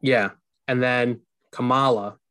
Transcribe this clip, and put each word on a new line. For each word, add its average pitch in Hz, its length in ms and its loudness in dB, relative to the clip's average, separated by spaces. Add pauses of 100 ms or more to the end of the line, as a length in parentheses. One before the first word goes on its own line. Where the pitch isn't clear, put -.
Yeah. 120 300 0 (380)
And 127 140 0
then 123 380 0 (320)
Kamala. 123 680 0 (120)